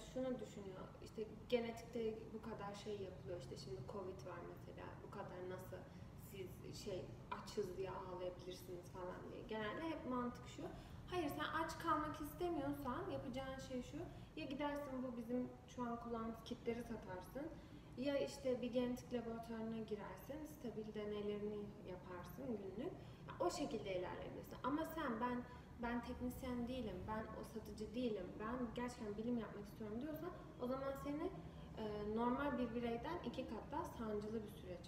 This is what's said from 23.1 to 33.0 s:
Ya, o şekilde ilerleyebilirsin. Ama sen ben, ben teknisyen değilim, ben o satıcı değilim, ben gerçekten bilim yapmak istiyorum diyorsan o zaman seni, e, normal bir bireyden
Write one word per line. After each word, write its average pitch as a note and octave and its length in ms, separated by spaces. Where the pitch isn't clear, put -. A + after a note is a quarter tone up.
Ya, - 120
o F4 100
şekilde G#3 480
ilerleyebilirsin. - 640
Ama D4 240
sen C4+ 340
ben, B3 220
ben A#3+ 200
teknisyen B3 680
değilim, A#3 280
ben G#3+ 160
o - 40
satıcı G#3 500
değilim, G#3+ 320
ben A3+ 160
gerçekten A#3+ 420
bilim A#3+ 220
yapmak G#3 300
istiyorum G#3+ 340
diyorsan D#4 280
o B3 60
zaman C#4 260
seni, D4+ 260
e, G#3+ 380
normal B3+ 420
bir A#3 160
bireyden A#3+ 520